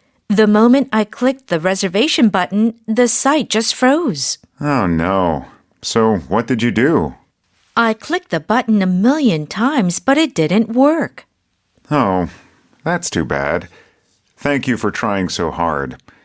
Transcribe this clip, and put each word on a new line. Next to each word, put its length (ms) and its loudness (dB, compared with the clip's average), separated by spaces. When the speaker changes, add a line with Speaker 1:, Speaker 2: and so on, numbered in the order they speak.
Speaker 1:
The 200 2
moment 440 4
I 140 0
clicked 420 -4
the 120 -2
reservation 720 0
button, 560 0
the 220 2
site 420 0
just 240 0
froze. 640 0
Speaker 2:
Oh 260 0
no. 600 0
So 360 2
what 200 -2
did 140 -2
you 100 0
do? 440 0
Speaker 1:
I 180 0
clicked 360 -6
the 100 -2
button 420 0
a 40 0
million 640 2
times, 520 0
but 180 0
it 180 0
didn't 400 0
work. 500 0
Speaker 2:
Oh, 400 0
that's 260 -4
too 160 -2
bad. 440 -2
Thank 300 -4
you 100 0
for 140 -2
trying 380 -2
so 220 -4
hard. 500 -4